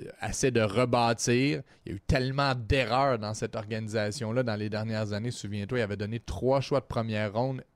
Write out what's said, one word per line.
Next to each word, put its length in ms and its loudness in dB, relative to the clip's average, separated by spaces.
assez 300 0
de 120 4
rebâtir. 1000 2
Il 60 -8
y 20 -4
a 20 -4
eu 60 -10
tellement 540 2
d'erreurs 640 2
dans 160 -4
cette 200 -6
organisation-là 840 -2
dans 140 -2
les 120 -2
dernières 460 -2
années. 160 -2
Souviens-toi, 480 -4
il 60 2
avait 120 -2
donné 240 -4
trois 400 0
choix 200 0
de 60 -4
première 480 -2
ronde 300 -2